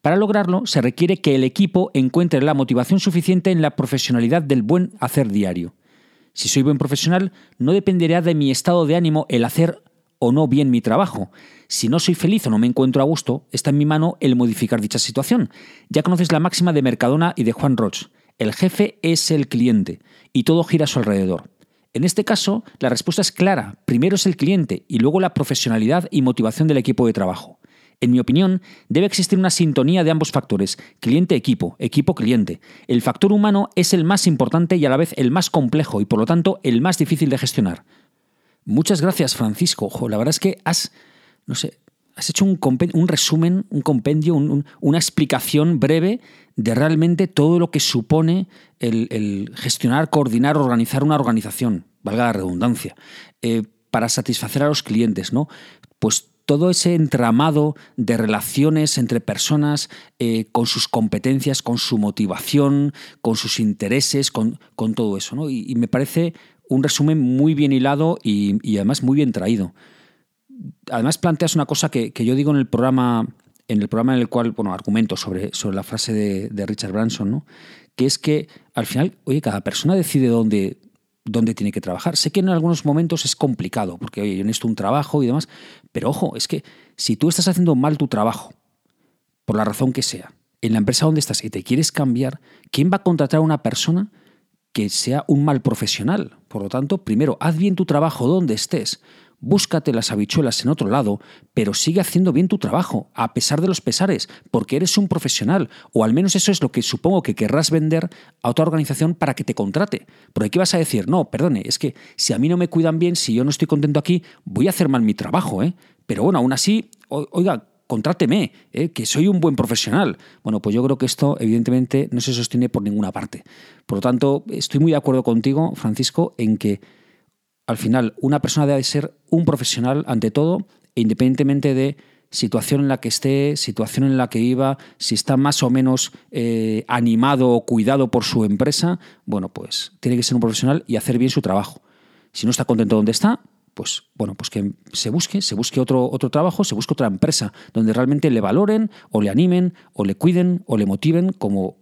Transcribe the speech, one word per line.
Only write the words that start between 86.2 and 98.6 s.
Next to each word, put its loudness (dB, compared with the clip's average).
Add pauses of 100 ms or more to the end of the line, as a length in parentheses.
es -6
que -6 (320)
si -2
tú 2
estás 0
haciendo 2
mal 2
tu -2
trabajo, -2 (920)
por -2
la 0
razón -2
que -4
sea, -8 (280)
en -2
la 2
empresa 0
donde 2
estás -6
y -8
te -10
quieres 0
cambiar, -2 (300)
¿quién 2
va 2
a -4
contratar 2
a 4
una 0
persona -2 (640)
que -2
sea -2
un 4
mal 2
profesional? -2 (100)
Por -8
lo -6
tanto, -2
primero, 0
haz 0
bien 0
tu -2
trabajo 0
donde 2
estés, -6 (400)